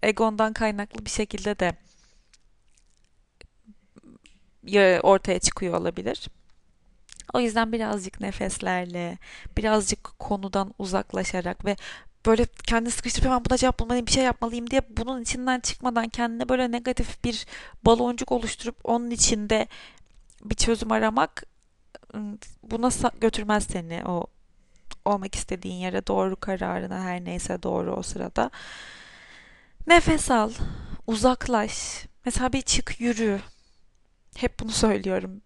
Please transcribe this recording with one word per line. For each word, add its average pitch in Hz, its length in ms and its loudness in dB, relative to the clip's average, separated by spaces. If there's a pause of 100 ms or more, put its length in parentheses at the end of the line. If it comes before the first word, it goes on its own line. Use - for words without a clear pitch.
egondan 220 500 2
kaynaklı 214 520 -4
bir - 60 -8
şekilde 208 480 -4
de 175 180 0 (2750)
ya-, 190 380 6
ortaya 190 380 6
çıkıyor 175 420 0
olabilir. 175 460 -6 (1040)
O - 60 2
yüzden 226 320 0
birazcık 214 500 -4
nefeslerle, 180 960 -4 (400)
birazcık 214 600 0
konudan 196 600 -2
uzaklaşarak 190 880 -4
ve 202 100 0 (500)
böyle 226 200 6
kendini 233 460 -2
sıkıştırıp - 340 0
"Hemen 254 200 4
buna 254 120 4
cevap 254 220 2
bulmalıyım, 240 280 0
bir - 40 2
şey 262 120 4
yapmalıyım." 233 460 -2
diye 262 200 4
bunun 233 320 -4
içinden 254 380 -2
çıkmadan 233 500 -2
kendine 240 400 -4
böyle 254 220 2
negatif 240 520 -4
bir 226 220 -2 (380)
baloncuk 240 480 4
oluşturup 233 520 -4
onun 240 280 0
içinde 214 560 2 (760)
bir 214 120 -2
çözüm 226 360 0
aramak, 220 520 2 (720)
ım, 208 240 -10 (240)
buna 226 240 0
sa-, 247 320 2
götürmez 214 440 2
seni 170 420 -6
o 175 220 -2 (800)
olmak 196 300 0
istediğin 185 400 -6
yere, 185 320 -4
doğru 190 320 2
kararına, 185 640 -4
her 180 220 -6
neyse 180 380 -6
doğru 180 320 -2
o 190 60 -4
sırada. 190 480 -2 (1400)
Nefes 320 440 6
al, 220 200 4 (560)
uzaklaş. 226 960 0 (200)
Mesela 247 280 0
bir 262 80 0
çık, - 400 0
yürü. 220 380 0 (960)
Hep - 220 -4
bunu 220 120 -8
söylüyorum. 190 760 0